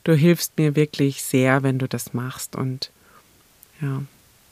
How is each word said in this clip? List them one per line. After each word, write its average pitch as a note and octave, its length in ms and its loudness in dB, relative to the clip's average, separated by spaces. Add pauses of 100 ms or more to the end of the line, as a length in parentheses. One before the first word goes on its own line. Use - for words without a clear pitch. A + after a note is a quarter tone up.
Du E3+ 80 2
hilfst E3 460 2
mir D3+ 180 2
wirklich D3+ 460 0
sehr, C3 400 2
wenn C3 160 0
du B2+ 100 -2
das - 240 -8
machst. B2 440 -8
Und C3 340 -6 (920)
ja, C3+ 220 -6 (500)